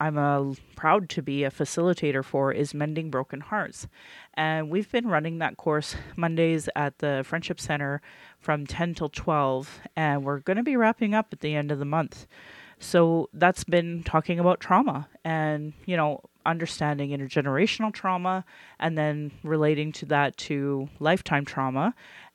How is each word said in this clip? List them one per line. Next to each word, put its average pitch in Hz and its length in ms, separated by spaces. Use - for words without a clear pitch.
I'm, 151 180
uh, 139 360
proud 170 360
to 160 120
be 139 220
a 135 60
facilitator 156 760
for 135 260
is 143 240
Mending 156 340
Broken 135 320
Hearts. - 460
And 156 340
we've 196 220
been 240 160
running 165 320
that 160 200
course 151 360
Mondays 165 580
at 143 240
the 139 260
Friendship 170 360
Center 143 420
from 147 260
ten 170 280
till 156 160
twelve, 139 680
and 147 300
we're 139 160
gonna 196 240
be 277 120
wrapping 220 380
up 220 160
at - 80
the 151 160
end 147 160
of 143 80
the 143 60
month. 156 420
So 165 520
that's 180 300
been 170 400
talking 170 380
about 180 180
trauma 180 500
and, 151 480
you 180 100
know, 151 260
understanding 147 680
intergenerational 143 840
trauma 185 520
and 160 180
then 151 320
relating 151 480
to - 140
that 143 300
to 139 520
lifetime 151 460
trauma. 135 500